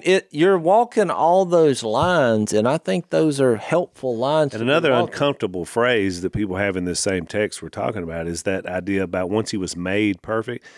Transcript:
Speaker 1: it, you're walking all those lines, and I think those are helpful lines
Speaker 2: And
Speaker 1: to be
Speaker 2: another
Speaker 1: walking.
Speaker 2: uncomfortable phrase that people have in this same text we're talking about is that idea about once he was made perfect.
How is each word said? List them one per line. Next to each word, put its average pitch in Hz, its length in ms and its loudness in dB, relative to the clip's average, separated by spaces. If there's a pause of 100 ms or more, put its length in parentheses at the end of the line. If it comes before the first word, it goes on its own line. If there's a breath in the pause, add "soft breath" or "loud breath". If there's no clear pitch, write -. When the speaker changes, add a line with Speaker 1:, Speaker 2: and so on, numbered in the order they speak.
Speaker 1:
it, 185 260 2
you're 180 260 4
walking 202 540 2
all 165 320 4
those 165 400 4
lines, 117 680 2
and 107 120 2
I 139 120 2
think 185 320 -4
those 156 320 2
are 123 160 4
helpful 131 580 -4
lines 143 380 0
Speaker 2:
And 107 80 -6
Speaker 1:
to 117 40 -2
be 127 60 2
Speaker 2:
another 160 200 2
Speaker 1:
walking. 120 220 2
Speaker 2:
uncomfortable 101 520 -2
phrase 104 560 0
that 92 80 -4
people 104 260 -4
have 98 220 -2
in 90 80 -4
this 87 160 -4
same 92 240 -2
text 104 360 -4
we're 82 60 -12
talking 98 360 -6
about 82 220 -8
is 85 180 -8
that 95 240 -2
idea 92 360 -2
about 90 260 -4
once 107 220 -2
he 110 60 -4
was 90 180 -6
made 95 460 -2
perfect. 113 420 -6 (140)